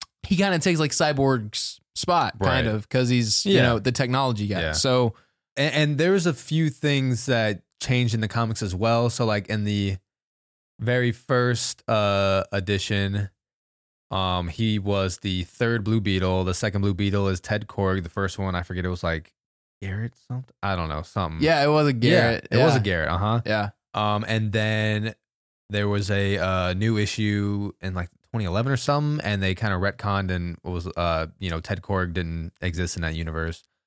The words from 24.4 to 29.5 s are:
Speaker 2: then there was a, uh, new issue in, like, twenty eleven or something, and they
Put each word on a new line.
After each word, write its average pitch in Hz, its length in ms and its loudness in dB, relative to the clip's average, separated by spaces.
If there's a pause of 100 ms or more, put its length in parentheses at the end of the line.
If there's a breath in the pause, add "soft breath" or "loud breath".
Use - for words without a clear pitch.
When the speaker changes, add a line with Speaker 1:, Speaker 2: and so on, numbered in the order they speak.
Speaker 2:
then 107 640 0 (540)
there 104 200 0
was 101 220 0
a, 98 280 2
uh, 92 360 0
new 110 220 0
issue 101 840 0
in, 95 140 -6
like, 87 140 -6 (220)
twenty 113 140 -2
eleven 104 280 0
or 131 40 2
something, 147 480 0
and 101 180 -2
they 92 140 2